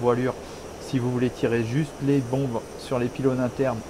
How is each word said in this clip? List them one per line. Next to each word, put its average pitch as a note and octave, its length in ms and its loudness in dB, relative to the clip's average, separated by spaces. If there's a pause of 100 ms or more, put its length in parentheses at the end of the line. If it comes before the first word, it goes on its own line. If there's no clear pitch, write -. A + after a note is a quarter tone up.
voilure, A#2+ 340 2 (460)
si - 180 0
vous B2 140 0
voulez B2 180 2
tirer A#2 320 2
juste C#3 300 0 (120)
les C#3+ 140 6
bombes B2+ 400 0 (220)
sur - 180 -2
les A#2+ 80 2
pylônes B2+ 320 2
internes B2+ 400 0 (120)